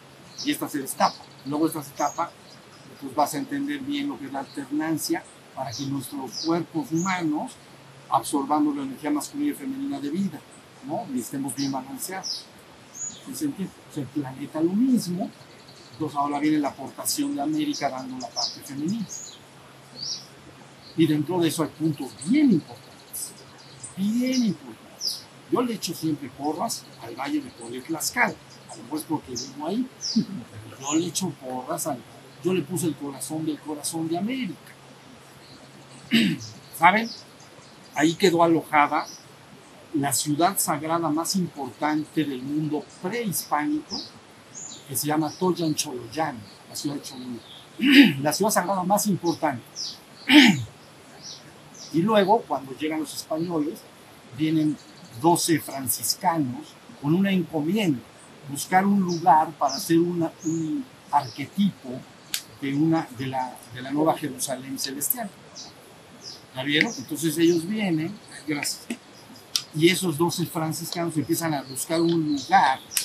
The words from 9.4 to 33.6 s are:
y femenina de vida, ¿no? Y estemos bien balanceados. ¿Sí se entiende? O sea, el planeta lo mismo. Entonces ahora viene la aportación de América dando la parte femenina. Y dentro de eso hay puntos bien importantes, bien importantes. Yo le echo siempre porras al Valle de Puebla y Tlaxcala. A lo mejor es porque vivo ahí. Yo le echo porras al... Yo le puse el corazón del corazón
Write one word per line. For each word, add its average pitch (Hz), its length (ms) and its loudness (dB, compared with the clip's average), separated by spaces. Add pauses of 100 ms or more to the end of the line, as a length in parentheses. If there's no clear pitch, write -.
y 135 40 -4
femenina 139 440 -6
de 143 100 -4
vida, 170 300 -2 (460)
¿no? 147 300 -6
Y 123 40 -2
estemos 135 360 -6
bien 139 160 -2
balanceados. 139 720 -8 (500)
¿Sí - 400 -8
se 311 120 -4
entiende? 196 280 -4 (160)
O - 40 -20
sea, 151 100 -4
el 127 60 -10
planeta 139 520 -6
lo 175 120 2
mismo. 214 580 2 (640)
Entonces 143 240 -6
ahora 143 220 0
viene 151 180 4
la 139 120 0
aportación 139 680 -4
de 139 60 -2
América 147 480 0
dando 131 280 -8
la 123 100 -8
parte - 340 -6
femenina. 160 440 -4 (1900)
Y 160 100 6
dentro 151 320 0
de 170 80 4
eso 156 160 0
hay 143 60 -2
puntos 147 400 -2 (160)
bien 269 260 6
importantes, - 800 -4 (640)
bien 240 500 2
importantes. - 760 -4 (280)
Yo 196 100 4
le 240 120 0
echo 175 200 -4
siempre 147 360 -4
porras 151 540 -4 (200)
al 117 120 -12
Valle 143 260 -2
de 127 100 -10
Puebla 117 260 -12
y 131 40 -10
Tlaxcala. 180 520 -2 (380)
A - 40 -16
lo - 80 -16
mejor 151 160 -6
es - 60 -8
porque 151 260 -4
vivo 143 360 -8
ahí. 240 200 0 (960)
Yo 143 140 -2
le 170 100 0
echo 175 240 -4
porras 131 580 -6
al... 135 120 -4 (440)
Yo 180 100 2
le 180 100 2
puse 170 240 -2
el 147 80 0
corazón 143 500 -8
del 151 140 -2
corazón 156 480 -6